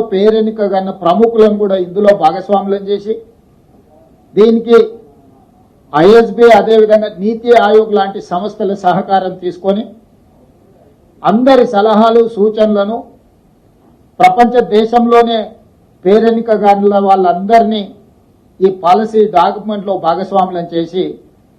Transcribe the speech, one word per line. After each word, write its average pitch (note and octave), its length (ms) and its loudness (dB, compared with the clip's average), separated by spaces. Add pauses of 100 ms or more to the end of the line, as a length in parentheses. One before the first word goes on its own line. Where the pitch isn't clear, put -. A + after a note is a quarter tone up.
పేరెన్నికగన్న G3+ 840 -2
ప్రముఖులను G#3 680 0
కూడా G3 180 -2
ఇందులో F#3+ 400 -2
భాగస్వాములను G3 720 -2
చేసి, G3+ 260 -6 (1200)
దీనికి A3+ 420 2 (1160)
ఐఎస్బీ, G#3 580 4
అదేవిధంగా G#3+ 580 2 (100)
నీతి A3+ 320 -4 (100)
ఆయోగ్ G#3+ 340 2
లాంటి G3 260 -2
సంస్థల G3+ 540 -6
సహకారం F#3 600 -2
తీసుకొని F#3+ 500 -6 (1400)
అందరి B3 440 2
సలహాలు, A3 600 2
సూచనలను G#3+ 680 -2 (1200)
ప్రపంచ G#3 340 4 (140)
దేశంలోనే A#3 680 0 (680)
పేరెన్నికగల G#3 960 2
వాళ్ళందరినీ G3 840 0 (760)
ఈ F#3+ 100 2 (120)
పాలసీ G#3+ 380 2 (120)
డాక్యుమెంట్‌లో G3 680 -2
భాగస్వాములను F3 720 -4
చేసి E3 320 -4 (540)